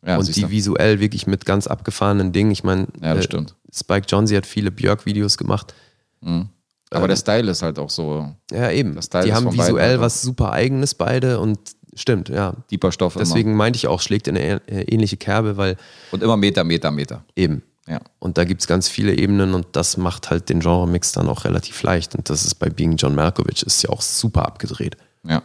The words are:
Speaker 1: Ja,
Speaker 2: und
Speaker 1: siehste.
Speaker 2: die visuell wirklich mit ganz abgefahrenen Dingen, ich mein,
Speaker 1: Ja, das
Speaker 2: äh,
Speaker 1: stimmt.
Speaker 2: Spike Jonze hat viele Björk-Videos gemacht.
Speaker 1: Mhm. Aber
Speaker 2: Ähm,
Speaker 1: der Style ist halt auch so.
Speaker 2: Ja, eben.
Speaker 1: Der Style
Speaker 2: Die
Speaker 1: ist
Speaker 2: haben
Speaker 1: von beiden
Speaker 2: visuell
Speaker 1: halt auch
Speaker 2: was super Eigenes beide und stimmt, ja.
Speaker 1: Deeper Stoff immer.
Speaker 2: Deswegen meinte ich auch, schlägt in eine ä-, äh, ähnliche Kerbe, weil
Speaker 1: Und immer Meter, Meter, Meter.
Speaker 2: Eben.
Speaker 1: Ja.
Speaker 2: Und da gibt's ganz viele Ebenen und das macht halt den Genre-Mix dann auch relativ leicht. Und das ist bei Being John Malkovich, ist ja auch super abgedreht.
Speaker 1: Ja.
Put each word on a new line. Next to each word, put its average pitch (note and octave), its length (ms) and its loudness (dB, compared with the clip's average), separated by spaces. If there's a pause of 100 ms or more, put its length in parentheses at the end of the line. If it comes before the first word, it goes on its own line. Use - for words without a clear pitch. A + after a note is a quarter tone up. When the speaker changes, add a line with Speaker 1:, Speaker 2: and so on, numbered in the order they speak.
Speaker 1:
Ja, F#2 120 0
Speaker 2:
und F#2+ 80 2
Speaker 1:
siehste. E2 160 -2
Speaker 2:
die E2+ 100 0
visuell G2+ 480 2
wirklich G#2 280 -2
mit F#2+ 180 -2
ganz G2 220 0
abgefahrenen G2 680 0
Dingen, G#2 180 4
ich F#2+ 140 -2
mein, F#2+ 240 0 (120)
Speaker 1:
Ja, D#2+ 140 0
das D#2+ 80 2
Speaker 2:
äh, E2+ 40 -2
Speaker 1:
stimmt. E2 280 -6 (180)
Speaker 2:
Spike - 360 -2
Jonze G#2 260 4
hat G2 100 0
viele G2+ 240 -2
Björk-Videos G#2 680 0
gemacht. - 360 -4 (460)
Speaker 1:
Mhm. E2+ 300 -4 (400)
Aber F2 140 0
Speaker 2:
Ähm, F#2+ 40 2
Speaker 1:
der F#2+ 80 4
Style G#2+ 340 0
ist F2 120 -2
halt D#2 180 -4
auch C#2+ 100 -8
so. D2+ 460 -6 (160)
Speaker 2:
Ja, A#2 180 -2
eben. F2 260 0
Speaker 1:
Der D#2+ 60 -10
Style F2+ 220 -2
Speaker 2:
Die G2+ 60 2
Speaker 1:
ist G#2+ 60 2
Speaker 2:
haben A#2 100 4
Speaker 1:
von - 100 0
beiden E2+ 100 4 (100)
Speaker 2:
visuell G#2+ 160 4
Speaker 1:
halt B2+ 80 4
auch A#2 40 2
Speaker 2:
was A#2 180 0
super B2 300 0
Eigenes C3 420 0
beide B2+ 460 0
und G#2+ 180 0 (380)
stimmt, - 320 0
ja. F#2 260 -2 (160)
Speaker 1:
Deeper F#2 220 0
Stoff F2 240 -2
immer. F2+ 80 0
Speaker 2:
Deswegen G#2+ 320 2
meinte A2+ 220 2
ich - 100 -2
auch, F2+ 140 0
schlägt - 260 -2
in - 80 0
eine F#2 220 0
ä-, - 100 -6
äh, G2 140 -6 (120)
ähnliche G#2+ 220 2
Kerbe, G#2 400 -2
weil F#2+ 220 -2 (340)
Speaker 1:
Und F#2+ 100 -4
immer A2+ 140 4
Meter, G2 300 4
Meter, E2 260 0
Meter. C#2+ 320 -6 (140)
Speaker 2:
Eben. D#2+ 260 2 (240)
Speaker 1:
Ja. D2+ 120 -6 (200)
Speaker 2:
Und F2 180 -2
da E2+ 60 4
gibt's F2+ 240 -2
ganz F#2 220 2
viele G2+ 280 0
Ebenen G2 360 2
und F2+ 180 0
das - 260 0
macht F2+ 320 -4
halt E2 200 -2
den E2+ 100 2
Genre-Mix F2 540 2
dann E2+ 160 0
auch - 160 -4
relativ - 360 -2
leicht. F2 320 0
Und - 160 -6
das - 160 0
ist - 100 -2
bei E2 140 -2
Being E2 280 0
John C#2+ 180 2
Malkovich, - 480 0
ist - 200 0
ja - 60 -2
auch - 120 -2
super - 440 0
abgedreht. - 520 -6 (260)
Speaker 1:
Ja. D#2+ 220 -2